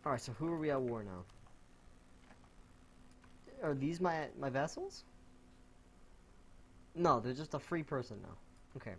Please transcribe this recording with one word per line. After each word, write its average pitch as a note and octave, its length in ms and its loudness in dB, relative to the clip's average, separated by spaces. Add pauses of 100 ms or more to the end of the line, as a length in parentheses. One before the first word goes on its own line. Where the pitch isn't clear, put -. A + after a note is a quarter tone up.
All D3 80 4
right, A#2+ 80 4
so B2 120 -6
who C#3 160 -2
are E3+ 100 2
we D#3 120 2
at C#3 100 4
war A#2 220 0
now? F#2 220 -6 (2500)
Are D3+ 120 4
these D#3 260 2
my, E3 280 4 (100)
my C#3 100 0
vassals? E3 560 -2 (1900)
No, D#3+ 260 8
they're B2 140 0
just D#3 200 -4
a C#3+ 40 0
free E3 240 0
person B2+ 400 -2
now. E2 140 -12 (400)
Okay. A2 220 -8